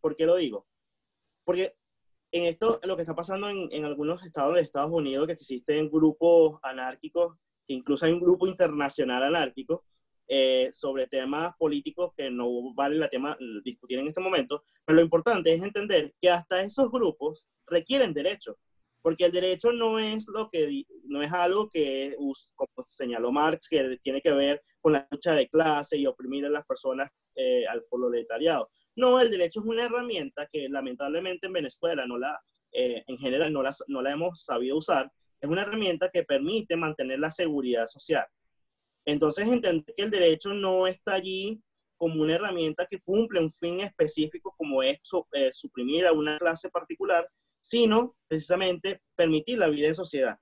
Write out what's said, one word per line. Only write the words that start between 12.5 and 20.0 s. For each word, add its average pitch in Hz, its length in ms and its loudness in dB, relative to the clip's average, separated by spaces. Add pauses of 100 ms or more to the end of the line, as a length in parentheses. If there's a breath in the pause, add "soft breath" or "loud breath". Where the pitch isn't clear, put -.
vale 139 200 0
la 156 140 0
tema 135 260 -4 (280)
discutir 127 340 -8
en 143 100 -4
este 156 140 -6
momento, 202 420 -2 (220)
pero 156 120 6
lo 170 40 10
importante 165 500 2
es 170 120 2
entender 202 580 0
que 180 80 6
hasta 175 320 0
esos 220 300 0
grupos 156 560 -2 (180)
requieren 185 480 0
derechos, 143 420 -4 (460)
porque 165 240 0
el 175 60 4
derecho 185 400 2
no 226 260 0
es 220 300 -4